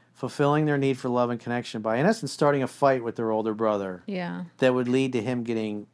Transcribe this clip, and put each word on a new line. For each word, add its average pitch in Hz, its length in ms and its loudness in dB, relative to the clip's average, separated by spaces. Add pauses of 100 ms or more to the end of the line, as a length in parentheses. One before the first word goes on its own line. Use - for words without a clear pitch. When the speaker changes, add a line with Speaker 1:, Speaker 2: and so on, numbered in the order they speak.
(140)
Speaker 1:
fulfilling 147 500 2
their 147 140 2
need 135 180 2
for 131 140 -4
love 123 180 2
and 117 100 -4
connection 120 440 -6
by, 110 160 0
in 151 80 4
essence, 208 260 0
starting 143 300 2
a 123 60 0
fight 131 360 2
with 113 120 -6
their 113 160 -2
older 110 200 0
brother. 101 540 -2
Speaker 2:
Yeah. 180 380 -6 (140)
Speaker 1:
That 127 140 4
would 127 160 0
lead 131 240 2
to 123 100 0
him 123 220 -2
getting 110 500 -4